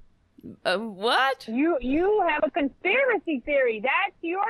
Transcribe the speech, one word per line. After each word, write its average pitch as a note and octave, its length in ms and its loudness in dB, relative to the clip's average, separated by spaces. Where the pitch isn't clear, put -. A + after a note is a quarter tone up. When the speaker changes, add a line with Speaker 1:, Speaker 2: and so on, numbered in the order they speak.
Speaker 1:
Uh, F#3 120 2
what? A3+ 720 -2
Speaker 2:
You, C#4+ 320 2
you F4 480 2
have D4+ 160 0
a D4 60 0
conspiracy F#4 920 0
theory. B3+ 360 0
That's F4 400 -2
your F4+ 280 -2